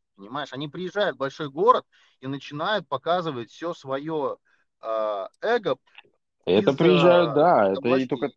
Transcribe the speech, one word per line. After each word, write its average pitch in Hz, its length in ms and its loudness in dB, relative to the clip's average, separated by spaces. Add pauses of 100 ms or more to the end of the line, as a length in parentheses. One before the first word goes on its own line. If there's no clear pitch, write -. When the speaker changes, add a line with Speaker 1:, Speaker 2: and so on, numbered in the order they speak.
(160)
Speaker 1:
понимаешь? 123 360 -12
Они 143 160 -8
приезжают 175 480 -4
в - 20 -20
большой 135 320 -6
город 185 360 2 (340)
и 131 60 -12
начинают 151 640 -6
показывать 151 640 -4
все 165 240 -8
свое, 139 640 -6 (440)
э, 107 440 -4 (160)
эго 202 360 -2 (680)
Speaker 2:
Это 101 260 4
Speaker 1:
из, - 20 2
Speaker 2:
приезжают, 175 600 4
Speaker 1:
э, - 0 -
Speaker 2:
да, 143 380 4
это 98 180 -2
и 131 160 2
Speaker 1:
областей. - 0 -
Speaker 2:
только, 139 300 -4